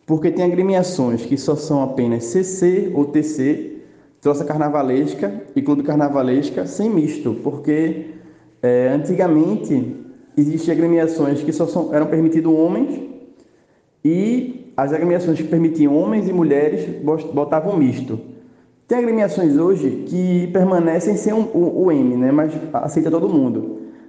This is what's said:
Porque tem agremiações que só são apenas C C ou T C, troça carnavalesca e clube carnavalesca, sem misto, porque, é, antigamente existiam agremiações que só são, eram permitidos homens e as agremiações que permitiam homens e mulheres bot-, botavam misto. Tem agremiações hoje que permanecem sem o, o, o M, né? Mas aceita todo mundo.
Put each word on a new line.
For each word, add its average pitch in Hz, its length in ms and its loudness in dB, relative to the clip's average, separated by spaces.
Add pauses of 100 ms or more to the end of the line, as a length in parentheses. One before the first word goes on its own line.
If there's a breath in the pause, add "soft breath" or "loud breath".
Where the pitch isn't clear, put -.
Porque 156 280 0
tem 180 120 -2
agremiações 175 800 0
que 139 140 -2
só 151 160 -2
são 143 260 -2
apenas 120 440 -2
C 185 180 0
C 185 500 0
ou 147 120 2
T 147 180 0
C, - 540 -4 (440 loud breath)
troça 147 240 0
carnavalesca 147 1000 -2 (100)
e 135 80 0
clube 139 220 0
carnavalesca, 143 840 0
sem 214 240 -2
misto, 147 540 -2
porque, 151 680 -2 (460 loud breath)
é, 123 280 2
antigamente 160 1080 0 (420)
existiam 156 380 0
agremiações 160 680 2
que 156 120 -2
só 165 160 0
são, 156 260 -2
eram 151 140 2
permitidos 160 440 2
homens 180 480 0 (1040 soft breath)
e 208 720 -2
as 143 160 0
agremiações 165 480 0
que 160 80 -4
permitiam 156 480 2
homens 196 320 0
e 190 40 0
mulheres 156 680 0
bot-, 151 300 -2
botavam 156 440 0
misto. 123 440 0 (680 loud breath)
Tem 247 120 0
agremiações 202 580 2
hoje 160 500 2
que 180 460 0
permanecem 185 640 2
sem 214 160 -2
o, 226 80 2
o, 170 460 0
o 170 60 4
M, 127 240 2
né? 127 140 2
Mas 151 220 2 (200)
aceita - 380 -2
todo 180 180 0
mundo. 123 540 0 (260 loud breath)